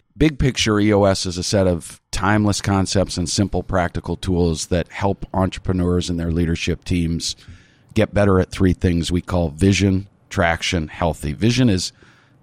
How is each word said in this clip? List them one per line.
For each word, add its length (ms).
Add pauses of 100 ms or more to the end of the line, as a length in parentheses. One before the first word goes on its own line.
(180)
Big 220
picture, 400
E 140
O 100
S 220
is 120
a 60
set 240
of 340 (100)
timeless 500
concepts 560
and 120
simple 340
practical 520
tools 520
that 220
help 440
entrepreneurs 760
and 100
their 120
leadership 520
teams 520 (580)
get 200
better 260
at 120
three 220
things 380
we 100
call 280
vision, 580 (220)
traction, 580
healthy. 460
Vision 360
is 220 (520)